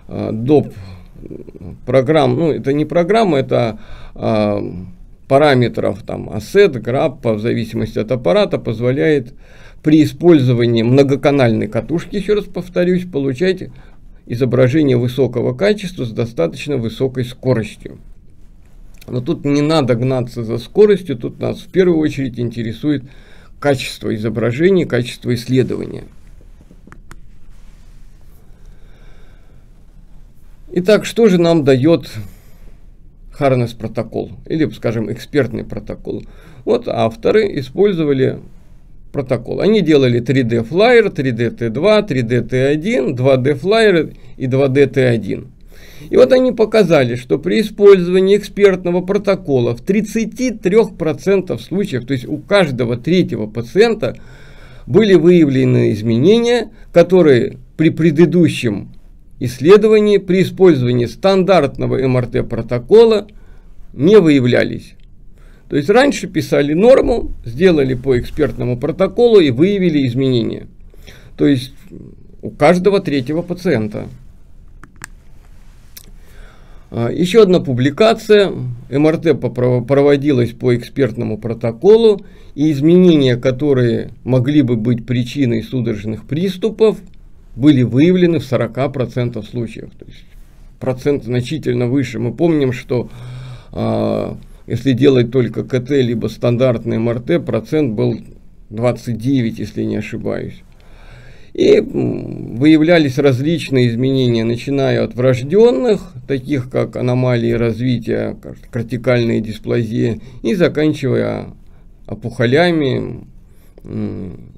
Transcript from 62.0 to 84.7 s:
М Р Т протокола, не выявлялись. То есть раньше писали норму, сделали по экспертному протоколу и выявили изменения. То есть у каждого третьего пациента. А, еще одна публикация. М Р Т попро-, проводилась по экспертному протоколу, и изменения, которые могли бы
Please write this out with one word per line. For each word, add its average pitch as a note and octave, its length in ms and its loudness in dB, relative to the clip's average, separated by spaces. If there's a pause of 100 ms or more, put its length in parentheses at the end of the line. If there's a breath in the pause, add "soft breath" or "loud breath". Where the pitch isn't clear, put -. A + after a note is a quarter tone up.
М B2+ 160 0
Р B2 100 0
Т A#2+ 160 -4
протокола, B2 840 2 (640 soft breath)
не G#3+ 280 6
выявлялись. B2+ 760 2 (720 soft breath)
То - 80 -6
есть C#3+ 140 -2
раньше B3 360 2
писали D3 460 -2
норму, A#3+ 600 4 (120)
сделали C#3 500 2
по B2+ 240 0
экспертному A#2+ 600 -4
протоколу F#3+ 600 2
и D3+ 120 6
выявили D#3+ 560 2
изменения. B2 600 -2 (680 loud breath)
То D3+ 100 2
есть C3+ 280 0 (640)
у A2 100 -12
каждого G3 500 2
третьего D3 420 -4
пациента. A2+ 680 -4 (2750 soft breath)
А, A#2 220 -4
еще G#3+ 300 4
одна F3+ 180 4
публикация. F#3 880 2 (400)
М D3 160 2
Р D#3+ 120 2
Т D#3+ 160 2
попро-, B2 500 -2
проводилась C#3 640 2
по B2 240 -2
экспертному A#2 640 -4
протоколу, G3 840 2 (340 loud breath)
и D#3 160 2
изменения, D3+ 640 4
которые B2+ 720 0 (160)
могли C3+ 380 2
бы B2 120 0